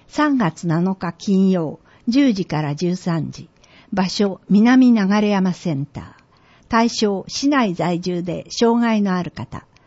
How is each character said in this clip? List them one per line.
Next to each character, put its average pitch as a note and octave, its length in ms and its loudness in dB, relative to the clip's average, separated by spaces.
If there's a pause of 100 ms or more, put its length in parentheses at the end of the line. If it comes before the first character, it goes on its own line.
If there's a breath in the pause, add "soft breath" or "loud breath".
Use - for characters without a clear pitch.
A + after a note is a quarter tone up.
三 D4+ 300 0
月 F3 300 -2
七 F3 280 0
日 F3 180 -8
金 F#3+ 360 2
曜、 E3+ 300 -2 (280 soft breath)
十 C4 260 2
時 F#3 120 -4
か D3+ 160 -4
ら C#3+ 140 -4
十 F3 200 -2
三 D#3+ 360 -4
時。 - 180 -18 (420 soft breath)
場 F#3 160 0
所、 G3 420 -2
南 B3 440 6
流 G#3 340 2
山 F#3+ 260 0
セ E3 200 -6
ン C#3 120 -4
タ - 160 -16
ー。 F2 40 -16 (640 soft breath)
対 A#3 200 2
象、 G#3+ 380 -2
市 - 220 -4
内 B3 240 2
在 E3+ 260 -2
住 F3+ 240 -4
で E3 260 -8
障 A#3 300 2
害 A3+ 220 0
の F#3+ 140 0
あ F3+ 60 -2
る D#3 100 -8
方。 - 340 -14 (220 soft breath)